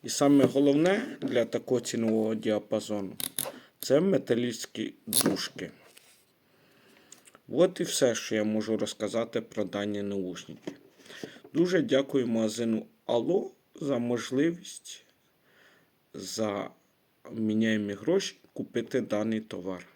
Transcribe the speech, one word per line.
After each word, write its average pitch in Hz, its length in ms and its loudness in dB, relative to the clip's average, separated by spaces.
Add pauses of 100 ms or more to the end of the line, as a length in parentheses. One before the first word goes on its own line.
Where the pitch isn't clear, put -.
І 120 60 -10
саме 143 360 8
головне 147 760 4
для 120 240 2
такого 120 360 0
цінового 110 540 0
діапазону — 107 840 -2 (640)
це - 200 4
металічні 120 960 -2 (120)
дужки. - 640 -2 (1800)
От 180 320 2
і - 20 0
все, 117 320 2
що - 200 -4
я 107 100 2
можу 107 320 0
розказати 110 640 -4
про 110 240 -6
дані 101 380 -4
навушники. 95 720 -6 (800)
Дуже 175 300 2
дякую 135 440 2
магазину 113 600 0 (200)
Алло 120 440 0 (300)
за 139 180 -2
можливість 127 1040 -4 (1120)
за 101 560 -4 (600)
міняємі 107 640 0
гроші 165 420 -2 (160)
купити 117 480 -4
даний 110 400 -2
товар. 92 560 -10